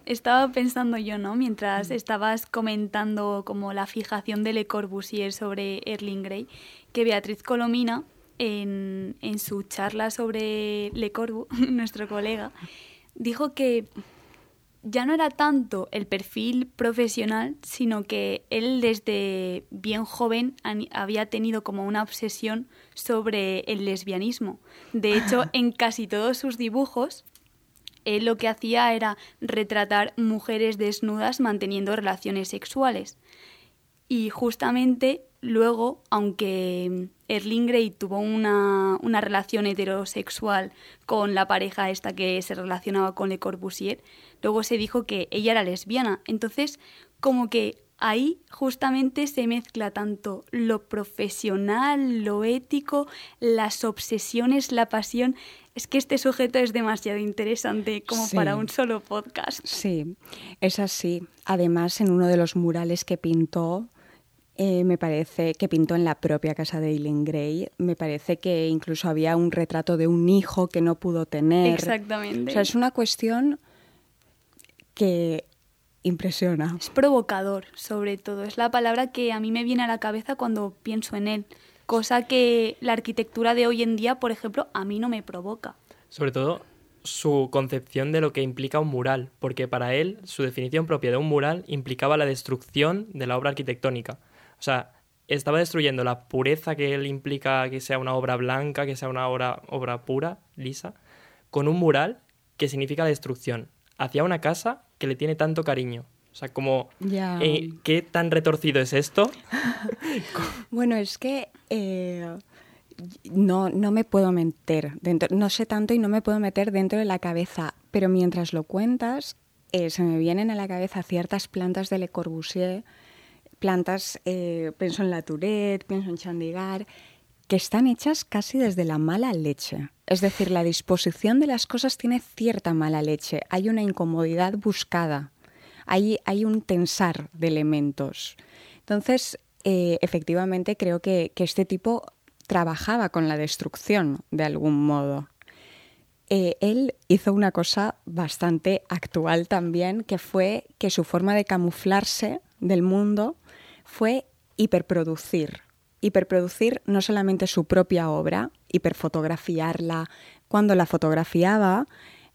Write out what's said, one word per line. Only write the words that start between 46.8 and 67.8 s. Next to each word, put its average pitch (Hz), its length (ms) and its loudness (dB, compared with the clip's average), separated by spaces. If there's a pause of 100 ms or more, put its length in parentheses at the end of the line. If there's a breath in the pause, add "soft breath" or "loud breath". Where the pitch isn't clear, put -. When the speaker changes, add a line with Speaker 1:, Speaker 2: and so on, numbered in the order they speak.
Speaker 1:
como 247 280 2
que 220 280 0 (200)
ahí 254 420 0 (120)
justamente 262 760 0
se 254 200 -2
mezcla 226 440 -4
tanto 202 600 -6
lo 226 360 0
profesional, 214 1400 0
lo 208 200 0
ético, 285 640 0 (320 loud breath)
las 220 460 0
obsesiones, 240 840 0
la 233 180 2
pasión. 240 460 0 (400 loud breath)
Es - 120 -10
que 269 100 0
este 269 200 0
sujeto 254 420 2
es 247 120 2
demasiado 220 460 -2
interesante 214 840 -2
como 226 240 -2
Speaker 2:
Sí. 196 80 -2
Speaker 1:
para 170 220 2
un 220 120 -4
solo 226 320 0
podcast. - 640 -6
Speaker 2:
Sí, 170 500 -4 (460 loud breath)
es 185 180 2
así. 180 440 -2 (220)
Además, 175 540 2
en 196 120 6
uno 180 160 6
de 180 100 6
los 170 180 2
murales 170 500 0
que 175 120 -2
pintó, 165 680 0 (680 soft breath)
eh, 185 280 2
me 180 160 4
parece 160 560 0
que 190 120 -2
pintó 165 280 4
en 175 100 4
la 160 160 2
propia 151 320 0
casa 156 260 -4
de 156 100 0
Eileen 147 360 0
Gray, 156 440 -2 (100)
me 180 160 2